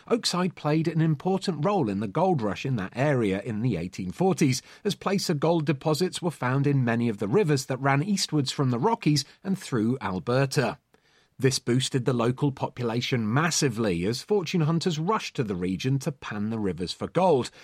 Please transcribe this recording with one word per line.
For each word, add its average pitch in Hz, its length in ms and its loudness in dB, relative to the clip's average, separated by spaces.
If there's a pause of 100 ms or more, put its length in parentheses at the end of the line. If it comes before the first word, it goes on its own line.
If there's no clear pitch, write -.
(100)
Oakside 185 440 0
played 156 340 0
an 160 140 2
important 165 600 0
role 190 240 2
in 98 120 -2
the 110 80 -2
gold 165 320 2
rush 98 240 -2
in 135 120 0
that 92 200 -4
area 120 460 2
in 107 180 -4
the 117 160 0
eighteen 92 340 -6
forties, 165 520 2 (200)
as 208 140 -2
placer 190 380 -2
gold 160 320 0
deposits 156 540 0
were 170 120 -4
found 135 340 0
in 139 160 4
many 117 260 2
of 104 100 -2
the 104 100 -2
rivers 151 380 2
that 131 120 -4
ran 139 240 2
eastwards 156 480 0
from 135 200 0
the 120 100 0
Rockies 151 440 2 (200)
and 190 120 -2
through 117 440 0
Alberta. 120 800 0 (600)
This 131 200 2
boosted 127 460 0
the - 80 2
local 123 400 2
population 120 800 -2
massively 117 720 0
as 117 180 -2
fortune 190 380 0
hunters 160 400 0
rushed 208 360 -4
to 139 60 0
the 101 140 -4
region 95 440 -2
to 156 120 -4
pan 107 380 -6
the 113 80 -4
rivers 90 340 -4
for 101 160 -8
gold. 165 420 2 (140)